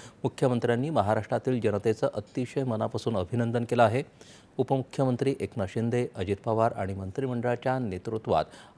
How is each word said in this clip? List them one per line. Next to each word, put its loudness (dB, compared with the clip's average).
मुख्यमंत्र्यांनी 0
महाराष्ट्रातील 0
जनतेचं 0
अतिशय -4
मनापासून -2
अभिनंदन 0
केलं 4
आहे. 6
उपमुख्यमंत्री 0
एकनाथ -4
शिंदे, 0
अजित -2
पवार 2
आणि -4
मंत्रिमंडळाच्या -2
नेतृत्वात -2